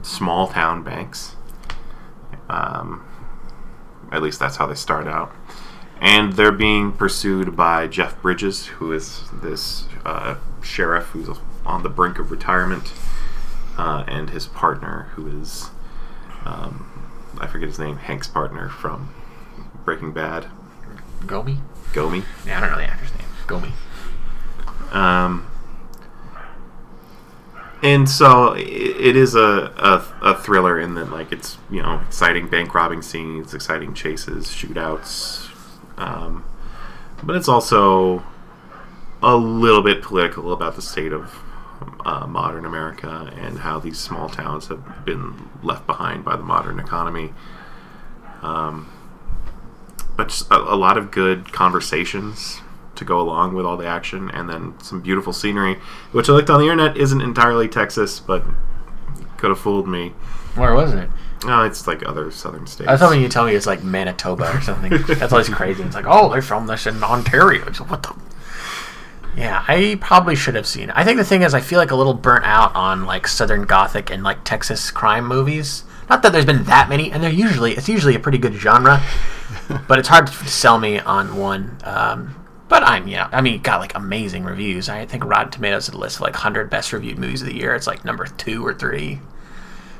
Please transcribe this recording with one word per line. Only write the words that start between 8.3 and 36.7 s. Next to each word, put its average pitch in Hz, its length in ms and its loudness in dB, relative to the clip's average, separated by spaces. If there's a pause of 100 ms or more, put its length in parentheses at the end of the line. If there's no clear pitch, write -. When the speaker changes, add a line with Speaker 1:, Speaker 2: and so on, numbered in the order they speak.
Speaker 1:
who 82 240 -8
is - 300 -6 (120)
this, - 520 -6 (200)
uh, - 300 -6 (280)
sheriff 85 440 0
who's 82 220 -8 (360)
on 87 180 -2
the - 60 0
brink 90 300 2
of 85 120 0
retirement, 90 600 0 (880)
uh, 76 300 -2
and 78 240 -4
his - 160 -8
partner, 80 680 -4
who - 140 -10 (140)
is, - 280 -10 (760)
um, - 420 -8 (520)
I 76 80 -8
forget 80 200 -4
his 73 120 -6
name, 76 180 -6
Hank's 71 300 -8
partner 69 420 -4
from 135 440 -10 (720)
Breaking 80 260 -6
Bad. 80 360 -6 (720)
Speaker 2:
Gomi? 107 380 -4 (340)
Speaker 1:
Gomi. 82 300 0 (220)
Speaker 2:
Yeah, - 120 0
I 90 40 4
don't 92 100 4
know 87 60 2
the 82 80 2
actor's - 280 0
name. - 140 -6 (200)
Gomi. 90 240 -2 (1200)
Speaker 1:
Um, 90 520 2 (2250)
and 143 240 6
so 127 460 8
it, - 140 -6
it 120 480 2
is 131 200 6
a, 113 60 8
a, 98 640 4 (260)
a 98 80 4
thriller 90 420 4
in 87 160 -4
that, 82 160 -6
like, 80 200 -10
it's, - 260 -10 (120)
you 87 120 -2
know, 80 260 0
exciting 85 400 2
bank 85 280 -2
robbing 85 260 0
scenes, 80 520 -10
exciting 78 400 -6
chases, 78 540 -6
shootouts. - 1000 -8 (480)
Um, 82 480 -6 (800)